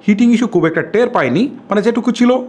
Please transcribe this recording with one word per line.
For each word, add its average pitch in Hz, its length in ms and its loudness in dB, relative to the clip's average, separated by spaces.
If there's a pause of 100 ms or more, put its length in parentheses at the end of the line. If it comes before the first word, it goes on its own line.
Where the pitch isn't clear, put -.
হিটিং 214 300 2
ইস্যু 233 180 0
খুব 175 160 0
একটা 160 120 -2 (120)
টের 233 220 2
পাইনি, 151 280 0 (260)
মানে 202 180 0
যেটুকু 233 220 -2 (100)
ছিল 240 120 4 (180)